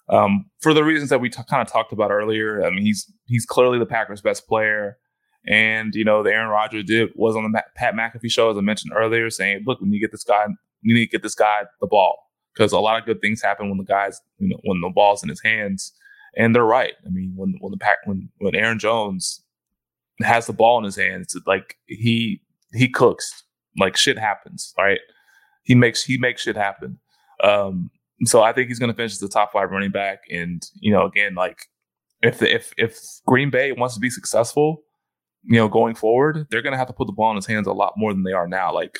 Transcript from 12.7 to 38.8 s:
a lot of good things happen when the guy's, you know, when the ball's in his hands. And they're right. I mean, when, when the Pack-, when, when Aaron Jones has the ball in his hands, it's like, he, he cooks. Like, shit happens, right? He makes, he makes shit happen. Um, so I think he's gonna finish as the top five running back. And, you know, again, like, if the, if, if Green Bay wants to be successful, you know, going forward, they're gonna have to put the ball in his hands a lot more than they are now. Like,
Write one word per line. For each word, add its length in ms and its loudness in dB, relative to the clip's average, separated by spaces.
a 80 2
lot 200 2
of 60 -12
good 160 -2
things 220 -2
happen 260 -2
when 80 -4
the 60 -6
guy's, 360 -2
you 80 0
know, 160 -2
when 180 -2
the 80 -4
ball's 340 4
in 60 -6
his 140 -10
hands. 480 -2
And 180 4
they're 100 6
right. 280 2
I 40 -14
mean, 260 -6
when, 240 -4
when 120 -12
the 60 -10
Pack-, 280 -2
when, 320 -8
when 180 -2
Aaron 240 0
Jones 640 -2
has 260 2
the 60 -6
ball 240 4
in 80 -4
his 100 -8
hands, 400 -4
it's 100 -14
like, 300 -2
he, 560 -2
he 160 2
cooks. 540 0
Like, 200 0
shit 200 0
happens, 600 -8
right? 220 2
He 120 4
makes, 280 4
he 140 -4
makes 240 -2
shit 160 -4
happen. 400 -6
Um, 460 2
so 160 6
I 100 6
think 180 -2
he's 100 -8
gonna 140 0
finish 200 -6
as 60 -12
the 100 -8
top 220 0
five 200 0
running 200 -4
back. 300 -4
And, 320 -8
you 160 0
know, 140 6
again, 300 0
like, 220 -4
if 160 2
the, 140 4
if, 240 -6
if 200 -2
Green 220 4
Bay 240 0
wants 220 -2
to 40 -10
be 100 -2
successful, 720 0
you 140 4
know, 100 6
going 280 2
forward, 540 0
they're 120 -2
gonna 160 -4
have 100 -2
to 60 -12
put 140 -6
the 60 -8
ball 180 0
in 40 -4
his 100 -8
hands 220 -2
a 60 -2
lot 240 -2
more 160 -2
than 100 -2
they 100 -2
are 140 0
now. 260 -2
Like, 260 -6